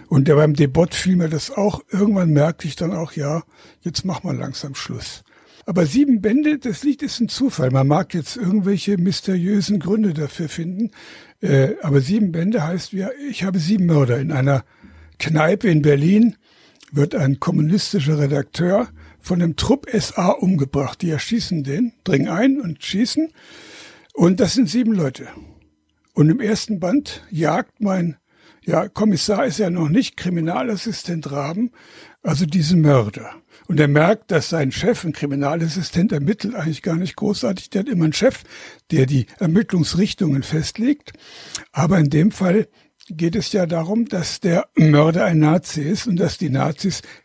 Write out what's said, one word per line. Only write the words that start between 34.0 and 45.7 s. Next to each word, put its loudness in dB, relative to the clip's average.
dass 0
sein 0
Chef, -2
ein -4
Kriminalassistent, -2
ermittelt -2
eigentlich -6
gar -2
nicht -4
großartig. -4
Der -2
hat -4
immer 0
einen 2
Chef, 0
der 4
die 0
Ermittlungsrichtungen 0
festlegt. -2
Aber 2
in 4
dem 4
Fall 0
geht -4
es -4
ja 0
darum, -2
dass -6
der 0
Mörder 6
ein 2
Nazi 2